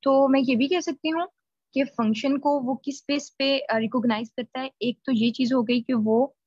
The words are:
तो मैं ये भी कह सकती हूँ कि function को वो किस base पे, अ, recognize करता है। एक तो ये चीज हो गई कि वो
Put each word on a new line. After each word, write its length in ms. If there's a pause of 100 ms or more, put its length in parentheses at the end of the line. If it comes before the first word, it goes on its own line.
तो 240
मैं 120
ये 160
भी 120
कह 120
सकती 300
हूँ 180 (460)
कि 100
function 540
को 220
वो 160
किस 320
base 320
पे, 200
अ, 180
recognize 520
करता 300
है। 120 (100)
एक 240
तो 60
ये 200
चीज 220
हो 100
गई 180
कि 120
वो 540